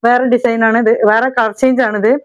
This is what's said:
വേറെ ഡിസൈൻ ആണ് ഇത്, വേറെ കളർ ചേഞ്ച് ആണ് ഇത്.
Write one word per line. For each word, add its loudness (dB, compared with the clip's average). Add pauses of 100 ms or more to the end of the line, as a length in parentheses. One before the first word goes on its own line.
വേറെ 2
ഡിസൈൻ -2
ആണ് 0
ഇത്, 4 (180)
വേറെ 0
കളർ -2 (100)
ചേഞ്ച് 2
ആണ് -4
ഇത്. 2 (120)